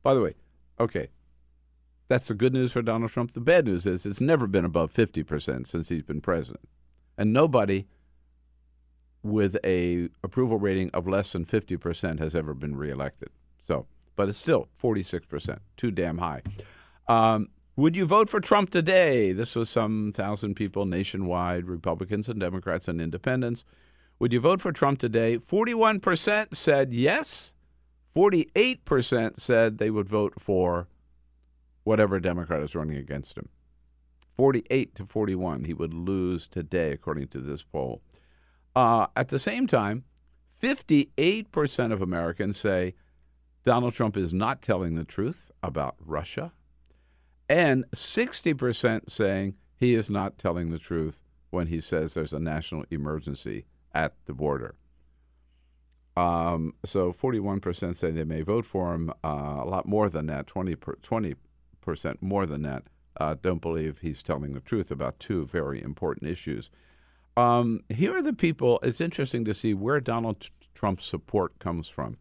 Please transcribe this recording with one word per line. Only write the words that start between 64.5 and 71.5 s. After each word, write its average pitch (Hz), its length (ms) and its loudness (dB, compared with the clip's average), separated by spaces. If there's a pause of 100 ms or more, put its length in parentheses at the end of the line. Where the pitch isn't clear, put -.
the 67 60 -8
truth 98 320 -4
about 67 280 -6
two 87 260 -4
very 69 360 -4
important 76 480 -6
issues. 73 400 -8 (680)
Um, 120 500 2
here 160 300 0
are 359 40 0
the 285 120 -2
people. 139 500 2
It's 123 160 -2
interesting 139 460 -2
to 107 80 -2
see 110 200 -2
where 117 280 0
Donald 113 400 -4
T-, - 80 -18 (260)
Trump's 98 300 -2
support 90 540 -2